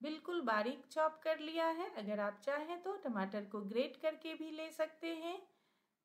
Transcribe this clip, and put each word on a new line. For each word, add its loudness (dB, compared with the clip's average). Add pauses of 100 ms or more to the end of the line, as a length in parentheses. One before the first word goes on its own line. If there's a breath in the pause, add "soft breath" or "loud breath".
बिल्कुल -2
बारीक 2
चॉप 4
कर 2
लिया 2
है। 0
अगर 0
आप 0
चाहें 0
तो -2
टमाटर 0
को -4
ग्रेट 0
करके 0
भी -4
ले -6
सकते -2
हैं। -4 (680 soft breath)